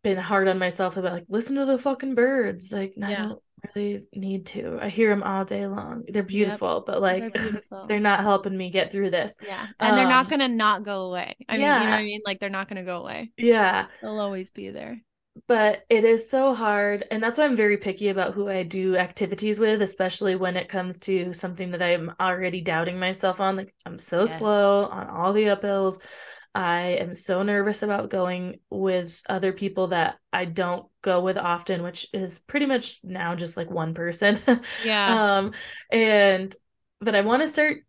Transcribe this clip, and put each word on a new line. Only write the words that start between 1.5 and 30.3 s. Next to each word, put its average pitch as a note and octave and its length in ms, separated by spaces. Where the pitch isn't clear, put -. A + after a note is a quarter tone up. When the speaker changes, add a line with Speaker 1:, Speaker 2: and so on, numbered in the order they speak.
Speaker 1:
to C#4 100
the C4+ 100
fucking C4+ 380
birds." A3+ 580
Like, G3 300
I G3+ 80
Speaker 2:
Yeah. G#3 180
Speaker 1:
don't G#3+ 140
really G3+ 380
need F#3+ 340
to. - 340
I G#3 100
hear A3 200
'em G3+ 120
all F#3+ 240
day G3+ 200
long. A3 400
They're G3+ 160
Speaker 2:
Yep. F#3 60
Speaker 1:
beautiful, G3+ 580
but, F#3 140
like, F#3+ 220
Speaker 2:
They're A3+ 80
Speaker 1:
<laughs> G#3 320
Speaker 2:
beautiful. G3 260
Speaker 1:
they're G#3+ 100
not G3+ 220
helping G3 340
me F#3 160
get F#3 220
through G3 180
this. F3+ 300
Speaker 2:
Yeah. G#3 280
And G#3+ 160
they're - 100
not B3+ 200
Speaker 1:
Um, - 40
Speaker 2:
gonna C#4 180
not G#3+ 340
go G3 240
away. F3+ 280
I A3+ 80
mean, C#4 60
you C#4+ 60
know C4+ 120
what G#3+ 80
Speaker 1:
Yeah. G#3+ 80
Speaker 2:
I G#3+ 60
mean? G#3 240
Like, G3 140
they're G3 100
not G3 180
gonna F#3+ 160
go F3+ 160
away. - 380
Speaker 1:
Yeah. G#3 480
Speaker 2:
They'll G#3+ 180
always G3 300
be G3 180
there. A3+ 320
Speaker 1:
But G#3+ 400
it A3 160
is A3+ 240
so C4+ 240
hard. G#3 580
And A3 120
that's A#3 160
why D4+ 80
I'm B3+ 100
very G#3 220
picky G3+ 320
about F#3+ 240
who G3+ 140
I F#3+ 160
do F#3 340
activities G3 600
with, G#3+ 220
especially F#3+ 560
when F3+ 220
it F3+ 100
comes F3+ 320
to F3+ 320
something F3+ 380
that F3 120
I'm E3+ 380
already F#3 400
doubting F3 380
myself F#3 420
on. F#3+ 160
Like, F#3+ 180
I'm E3 120
so F3 220
Speaker 2:
Yes. A3+ 180
Speaker 1:
slow G3+ 460
on - 240
all F#3 240
the G#3+ 120
uphills. G3 540
I F3 440
am F3 140
so F#3 280
nervous G#3 400
about G#3 280
going F3+ 500
with F#3 580
other F#3+ 240
people F#3+ 360
that F3 300